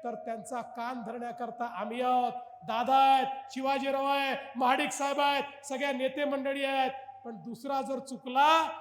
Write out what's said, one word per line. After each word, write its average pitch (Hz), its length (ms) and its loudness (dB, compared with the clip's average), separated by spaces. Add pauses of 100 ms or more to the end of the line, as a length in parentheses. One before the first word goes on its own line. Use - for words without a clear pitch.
तर 233 120 -6
त्यांचा 233 460 -8
कान 240 400 -8
धरण्याकरता 233 640 -8
आम्ही 233 360 -4
आहोत. 247 300 2 (360)
दादा 240 280 2
आहेत, 269 300 8 (260)
शिवाजीराव 269 540 0
आहे, 277 300 2 (200)
महाडिक 262 360 4
साहेब 277 280 -2
आहेत, 285 460 0
सगळ्या 277 260 -2
नेते 262 340 -2
मंडळी 277 400 -2
आहेत, 269 260 2 (340)
पण 233 100 -10
दुसरा 254 460 -6
जर 247 180 -4
चुकला 277 680 4 (120)